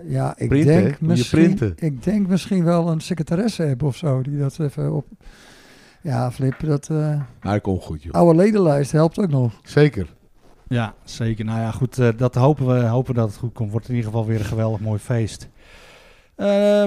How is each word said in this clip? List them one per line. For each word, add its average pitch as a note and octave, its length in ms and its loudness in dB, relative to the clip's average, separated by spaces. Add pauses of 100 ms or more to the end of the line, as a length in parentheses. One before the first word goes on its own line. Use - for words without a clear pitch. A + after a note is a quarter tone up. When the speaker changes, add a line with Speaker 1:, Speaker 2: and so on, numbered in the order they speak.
(100)
Speaker 1:
ja, C3+ 260 -2
ik A#2+ 120 -4
Speaker 2:
Printen, C#3 260 4
Speaker 1:
denk B2+ 160 6
Speaker 2:
moet C#3+ 100 -6
je D#3 60 -2
Speaker 1:
misschien, D#3 500 4
Speaker 2:
printen. G#2+ 300 -4
Speaker 1:
ik C3+ 160 -4
denk G3+ 260 0
misschien F#3 360 0
wel E3+ 240 2
een D#3+ 120 -2
secretaresse F3 600 -4
hebben C#3+ 260 0
of B2 80 -4
zo, C3 260 -2
die C#3+ 160 -4
dat C#3 220 -4
even D3 360 -4
op-, C#3+ 120 -6 (960)
ja, B2 280 -2
Flip, C3+ 240 -2 (100)
dat, D3 260 -2
eh, D3+ 300 -2 (220)
Speaker 2:
Maar G2+ 180 0
komt F#2 220 -2
goed, D#2 200 -10
joh. - 120 -10
Speaker 1:
oude E3+ 240 6
ledenlijst F3 540 2
helpt D#3 260 2
ook G3 120 0
nog. B2+ 220 2 (100)
Speaker 2:
Zeker. C#3+ 520 0 (540)
Speaker 3:
Ja, A#2 260 -2 (100)
zeker. A2+ 400 -4
Nou A2+ 160 -4
ja, A2+ 100 -4
goed, - 280 -4
eh, B2 180 4
dat B2 180 0
hopen C3+ 320 2
we, B2 200 2
hopen B2+ 280 -2
dat A2+ 140 0
het G#2 100 -12
goed A#2+ 140 -6
komt. G#2+ 180 -6
Wordt A2 180 -6
in B2+ 60 -4
ieder A2 160 -2
geval A2 160 -2
weer A2 120 0
een G#2 60 -2
geweldig A2 360 -2
mooi G#2+ 180 -4
feest. - 500 -4 (840)
Eh, G3+ 520 2